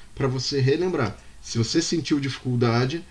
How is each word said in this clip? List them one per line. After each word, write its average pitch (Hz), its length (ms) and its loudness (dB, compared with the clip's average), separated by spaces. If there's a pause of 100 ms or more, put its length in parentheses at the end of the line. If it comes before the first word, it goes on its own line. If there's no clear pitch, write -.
(140)
pra 135 120 0
você 131 340 -2
relembrar. 143 560 2 (240)
Se - 180 -4
você 135 220 2
sentiu 156 380 0
dificuldade, 127 920 0